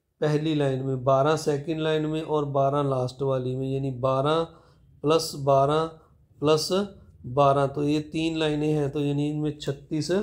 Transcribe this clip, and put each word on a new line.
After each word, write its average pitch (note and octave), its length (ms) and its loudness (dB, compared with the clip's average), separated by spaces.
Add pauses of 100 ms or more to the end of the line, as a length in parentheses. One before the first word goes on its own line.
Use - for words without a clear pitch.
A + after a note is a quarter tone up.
(200)
पहली D3+ 340 0
लाइन C3+ 280 0
में, C3 220 -4
बारह C3+ 340 4
सेकंड D3+ 420 -2
लाइन D#3 260 0
में D#3 160 -4
और D3+ 240 -2
बारह C#3 380 0
लास्ट C3 380 -2
वाली C3 340 -2
में, C3+ 120 -4
यानी C3+ 240 -2
बारह C3+ 500 0 (640)
प्लस D#3+ 340 2
बारह C#3 520 2 (500)
प्लस D3+ 280 2 (580)
बारह, C#3 400 4
तो C#3 180 -6
ये D3 180 2
तीन D#3+ 340 -4
लाइनें D3+ 320 0
हैं D3 220 0
तो D3 100 -4
यानी C#3+ 300 0
इनमें D3+ 280 -4
छत्तीस D3 520 -6 (120)